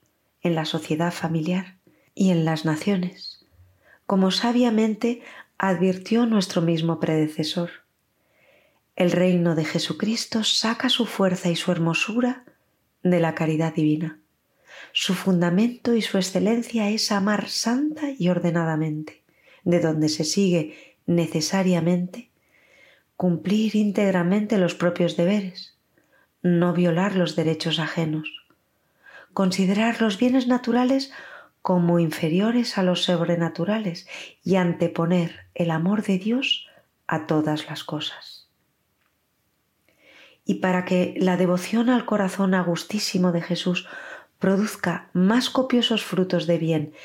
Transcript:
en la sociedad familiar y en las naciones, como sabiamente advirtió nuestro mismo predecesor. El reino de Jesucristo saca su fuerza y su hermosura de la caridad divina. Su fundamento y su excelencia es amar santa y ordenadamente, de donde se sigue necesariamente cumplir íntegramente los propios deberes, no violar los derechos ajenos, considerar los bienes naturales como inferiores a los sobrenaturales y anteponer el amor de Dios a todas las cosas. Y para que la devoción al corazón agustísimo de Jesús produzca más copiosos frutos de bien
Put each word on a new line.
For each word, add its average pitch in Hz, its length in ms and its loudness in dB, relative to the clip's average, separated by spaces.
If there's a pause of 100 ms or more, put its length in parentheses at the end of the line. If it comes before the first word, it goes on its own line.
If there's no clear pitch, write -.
(420)
en 170 120 0
la 156 100 -2
sociedad 165 480 -2
familiar 170 640 -4 (380)
y 190 160 2
en 165 140 2
las 160 200 -2
naciones, 180 800 -4 (640)
como 190 240 2
sabiamente 233 920 0 (360)
advirtió 185 680 0
nuestro 196 380 0
mismo 165 380 0
predecesor. 160 720 -2 (1200)
El 180 160 2
reino 175 460 2
de 160 80 0
Jesucristo 214 800 -4
saca - 440 -2
su 240 160 0
fuerza 185 440 0
y 165 80 2
su - 160 -2
hermosura 208 720 0 (580)
de 180 160 4
la 160 160 2
caridad 160 400 0
divina. 156 460 0 (720)
Su - 220 -2
fundamento 190 840 2
y 208 60 2
su - 140 -2
excelencia 208 760 0
es 220 200 -2
amar 202 380 0
santa 285 680 -2
y 175 120 0
ordenadamente, 160 960 -2 (400)
de 175 160 4
donde 156 280 2
se 160 140 -2
sigue 175 720 0 (100)
necesariamente 175 1200 0 (920)
cumplir 196 500 0
íntegramente 202 840 2
los 175 160 2
propios 170 420 0
deberes, 185 600 -2 (640)
no 175 320 2
violar 180 420 2
los 170 200 0
derechos 160 420 -2
ajenos, 156 520 -4 (1000)
considerar 196 720 0
los 202 160 0
bienes 247 280 2
naturales 247 640 0 (520)
como 170 380 2
inferiores 190 760 0
a 196 60 2
los 180 220 0
sobrenaturales 170 1040 -2 (380)
y 185 120 2
anteponer 170 960 0
el 170 160 -2
amor 185 320 0
de 190 160 0
Dios 226 480 -2 (400)
a 156 200 -2
todas 151 400 0
las 151 160 -10
cosas. - 680 -10 (1900)
Y 196 120 0
para 180 280 0
que 180 320 0
la 180 220 2
devoción 180 500 2
al 247 160 2
corazón 196 480 0
agustísimo 180 800 0
de 170 80 0
Jesús 180 480 -2 (500)
produzca 190 760 -2
más 208 340 2
copiosos 240 560 0
frutos 180 420 -2
de 170 120 2
bien 160 340 -2 (120)